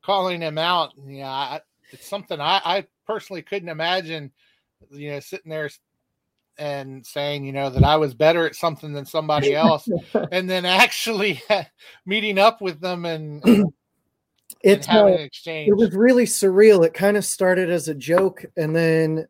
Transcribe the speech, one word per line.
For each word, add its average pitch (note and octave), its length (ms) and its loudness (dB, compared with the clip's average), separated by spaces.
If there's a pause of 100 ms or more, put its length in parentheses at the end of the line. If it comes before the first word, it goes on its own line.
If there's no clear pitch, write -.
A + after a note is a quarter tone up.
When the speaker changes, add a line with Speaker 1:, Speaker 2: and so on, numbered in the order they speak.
Speaker 1:
calling F#3 380 -2
him D#3 160 -6
out. E3 340 0 (140)
Yeah, C3+ 240 -14
I, C3+ 300 -8 (300)
it's - 160 -20
something F#3+ 320 -10
I, E3 240 0
I F3+ 240 -4 (200)
personally G3 340 -10
couldn't F3 300 -10
imagine, D#3+ 600 -6 (600)
you C#3+ 220 -14
know, C#3+ 80 -10
sitting E3+ 280 -16
there D#3 160 -8
s-, - 160 -14 (800)
and C#3 480 -10
saying, C#3+ 400 -6
you C#3 60 -10
know, C#3 180 -4
that C3 140 4
I D3 120 4
was D3+ 160 0
better D#3+ 340 2
at - 80 -6
something D#3 380 -6
than C#3+ 140 -12
somebody D3 480 -2
else, D#3 340 2 (200)
Speaker 2:
<laughs> - 220 -4
Speaker 1:
and F#3 200 -4
then F3+ 160 -4
actually G3+ 760 0 (300)
<laughs> - 340 -20
meeting G3+ 320 -2
up A3+ 220 4
with F3 200 -8
them F3 260 -6
and, D#3 380 -8
and G3+ 340 4
Speaker 2:
<clears throat> - 40 -20 (800)
It's, G3 260 4
Speaker 1:
having G3+ 280 6
Speaker 2:
uh, - 40 -2
Speaker 1:
an D#3 40 -6
exchange. D#3 480 -8
Speaker 2:
it G#3 60 6
was G3+ 160 2
really B3 320 4
surreal. G3 600 6
It E3 80 0
kinda G3+ 300 0
started F#3 480 0
as D#3 180 -2
a D#3 60 -4
joke, E3+ 500 -2 (140)
and D#3 180 -2
then D#3+ 540 0